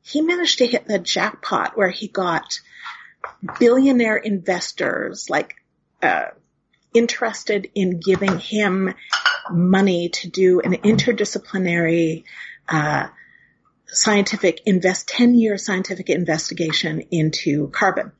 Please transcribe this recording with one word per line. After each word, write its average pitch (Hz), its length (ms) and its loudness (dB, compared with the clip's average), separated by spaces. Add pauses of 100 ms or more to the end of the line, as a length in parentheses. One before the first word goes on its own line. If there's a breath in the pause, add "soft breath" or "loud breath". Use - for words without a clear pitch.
he - 220 -2
managed 339 360 0
to 247 80 4
hit 240 200 -2
the 208 140 0
jackpot 180 760 -4
where 196 140 2
he 208 180 -10
got - 520 -4 (960 loud breath)
billionaire 240 580 4
investors, - 1120 -4
like, - 280 -4 (460)
uh, 90 240 0 (680)
interested 226 800 0
in 185 260 0
giving 190 380 0
him 190 560 -2 (560 loud breath)
money 180 600 4
to - 200 -8
do 185 300 4
an 185 140 -2
interdisciplinary, 170 1500 0 (440 loud breath)
uh, 151 400 0 (800 soft breath)
scientific 202 760 0
invest-, 190 440 0
ten-year 233 500 4
scientific 185 500 -6
investigation 156 920 -2 (100)
into 151 580 0
carbon. - 520 -2